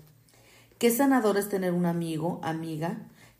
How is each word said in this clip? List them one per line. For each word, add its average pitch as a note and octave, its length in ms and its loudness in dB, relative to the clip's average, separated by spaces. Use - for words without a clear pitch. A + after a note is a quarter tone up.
Qué A#3+ 100 4
sanador A#3 480 4
es G3+ 120 0
tener F#3 240 0
un F3 120 2
amigo, E3+ 560 -2
amiga, D#3+ 640 -6